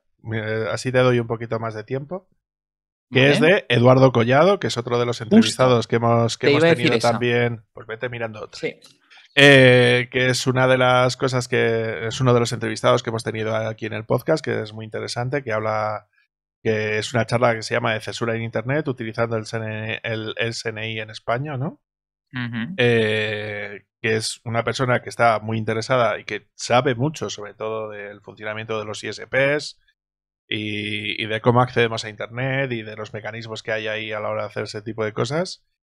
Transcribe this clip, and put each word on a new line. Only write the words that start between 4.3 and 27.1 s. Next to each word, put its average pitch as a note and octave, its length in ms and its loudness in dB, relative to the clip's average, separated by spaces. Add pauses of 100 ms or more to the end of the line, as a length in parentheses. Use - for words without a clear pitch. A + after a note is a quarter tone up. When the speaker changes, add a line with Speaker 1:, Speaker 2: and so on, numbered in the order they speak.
Speaker 1:
que A#2 80 -2
es - 80 -4
otro A#2+ 240 -2
de A#2+ 40 2
los A#2+ 140 -2
Speaker 2:
Justo. A#2 60 -10 (100)
Speaker 1:
entrevistados B2+ 540 4
que A#2 80 2
hemos, A#2 420 2
que - 80 0
Speaker 2:
Te C#3+ 60 6
Speaker 1:
hemos D3 100 4
Speaker 2:
iba E3 80 6
a E3 60 6
Speaker 1:
tenido A#2+ 160 2
Speaker 2:
decir A#2 60 2
esa. A#2+ 120 4
Speaker 1:
también. A#2+ 640 0
Pues - 160 -18
vete A2+ 200 -6
mirando A2+ 320 -8
otra. - 200 -14
Speaker 2:
Sí. C#3 180 -6 (560)
Speaker 1:
Eh, B2+ 760 8
que B2+ 160 2
es B2+ 180 0
una B2+ 220 2
de C3 100 4
las B2+ 380 4
cosas B2+ 320 -2
que, A2+ 580 0
es A2+ 140 -6
uno B2+ 140 4
de A#2+ 60 6
los A#2+ 120 0
entrevistados A2+ 500 0
que A#2 80 -6
hemos A2+ 140 -6
tenido A2 320 -4
aquí A2 300 -6
en A2 80 -8
el A2 100 -8
podcast, D#3 400 0
que A2 180 -4
es G#2+ 100 -10
muy A2 120 -12
interesante, A#2+ 580 -6
que A2 100 -6
habla, G#2+ 540 -4 (560)
que G#2+ 360 -2
es - 140 -6
una A2+ 140 0
charla A#2+ 300 0
que A2 60 -8
se A2+ 120 -6
llama A#2 200 -2
de G#2+ 60 -4
censura A2+ 360 -6
en A2+ 60 -6
Internet, B2+ 440 -4
utilizando A#2 500 -4
el G#2+ 100 -6
C A#2 100 -10
N A2 380 -6
I, - 100 -8
el, A2 320 -6
el A#2 180 -2
C - 140 -8
N A2 240 -8
I A2 80 -6
en G#2+ 100 -10
España, B2+ 460 -4
¿no? - 240 -6 (520)
Speaker 2:
Ujú. A#2+ 440 -6
Speaker 1:
Eh, G#2+ 1080 -2 (140)
que A2 160 0
es - 280 -6
una A#2 180 -2
persona A#2+ 400 0
que - 60 -12
está A2 320 2
muy A2 180 -4
interesada A2 600 0
y - 40 -20
que - 300 -10
sabe B2+ 400 2
mucho, B2+ 340 -4